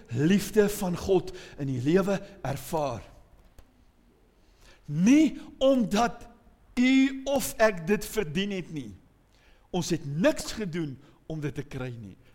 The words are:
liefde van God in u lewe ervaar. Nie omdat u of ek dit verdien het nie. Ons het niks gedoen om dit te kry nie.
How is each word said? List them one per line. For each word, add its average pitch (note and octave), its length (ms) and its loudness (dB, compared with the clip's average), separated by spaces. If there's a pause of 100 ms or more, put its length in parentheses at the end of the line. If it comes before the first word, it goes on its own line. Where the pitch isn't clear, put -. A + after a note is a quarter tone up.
(140)
liefde G3 540 4
van F3+ 280 -4
God F#3 360 0 (260)
in C#3 100 -4
u C3 140 -4
lewe F#3 340 4 (260)
ervaar. C#3+ 600 -6 (1800)
Nie A3+ 560 4 (180)
omdat A#3 680 2 (520)
u C4+ 460 4
of C#4 280 -2 (100)
ek G3 240 4
dit G#3 200 0
verdien G3 480 -4
het F3 200 -8
nie. B2 160 -10 (800)
Ons F3 240 -4
het - 120 -4
niks G3+ 480 0
gedoen E3 400 -6 (320)
om D#3+ 160 -8
dit C#3 120 -6
te C#3+ 120 -8
kry B2+ 240 -10
nie. A2 260 -14 (180)